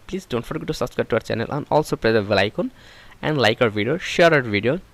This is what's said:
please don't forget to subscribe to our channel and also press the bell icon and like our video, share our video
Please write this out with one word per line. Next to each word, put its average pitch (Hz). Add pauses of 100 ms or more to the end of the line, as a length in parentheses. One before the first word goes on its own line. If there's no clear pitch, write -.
please 190
don't 117
forget 160
to 156
subscribe -
to 117
our -
channel -
and 143
also 151
press 113
the 107
bell 101
icon 175 (500)
and 151
like 117
our 117
video, 107
share 170
our 143
video 117 (120)